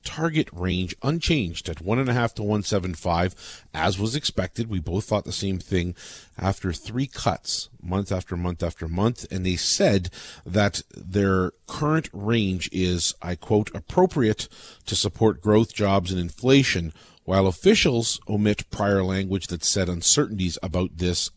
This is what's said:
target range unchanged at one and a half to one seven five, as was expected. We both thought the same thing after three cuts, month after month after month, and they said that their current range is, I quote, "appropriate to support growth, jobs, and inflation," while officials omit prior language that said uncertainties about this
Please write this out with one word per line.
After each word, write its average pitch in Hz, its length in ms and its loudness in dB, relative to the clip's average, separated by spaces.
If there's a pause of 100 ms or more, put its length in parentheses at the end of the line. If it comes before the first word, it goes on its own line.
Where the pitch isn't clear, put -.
target 160 480 -2
range 90 500 -2
unchanged 143 680 -2
at 78 100 -8
one 101 180 0
and 131 120 0
a - 20 2
half 120 220 0
to 107 80 -8
one 104 200 0
seven 92 300 -2
five, 87 800 -2
as 92 260 0
was 110 160 -2
expected. 113 540 -4
We 95 120 -2
both 87 260 -4
thought 104 180 0
the - 80 -8
same 98 260 -2
thing 90 380 -2 (420)
after 92 360 -2
three 123 320 -4
cuts, - 640 -4 (100)
month 92 320 -4
after 90 240 -4
month 87 260 -4
after 82 240 -4
month, 98 460 -2
and 92 140 -2
they 90 100 2
said 98 540 2 (340)
that 101 380 0 (120)
their 95 580 2 (140)
current 151 460 -2
range 101 600 0
is, 90 500 0
I 90 120 -6
quote, 107 400 0
"appropriate 123 720 0 (380)
to - 100 -6
support - 460 2
growth, 107 340 4
jobs, 98 360 2
and 92 100 0
inflation," 92 720 2 (320)
while 95 220 4
officials 120 840 2
omit 104 420 0
prior 101 320 2
language 95 440 -2
that 87 180 -6
said 92 240 2
uncertainties 92 760 0
about 90 360 -2
this 87 380 0